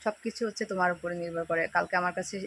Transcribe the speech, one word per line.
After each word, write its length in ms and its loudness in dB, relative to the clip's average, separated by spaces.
সব 200 0
কিছু 240 -6
হচ্ছে 200 -4
তোমার 260 2
উপরে 240 -4
নির্ভর 300 -2
করে। 220 2
কালকে 280 2
আমার 180 2
কাছে 220 -6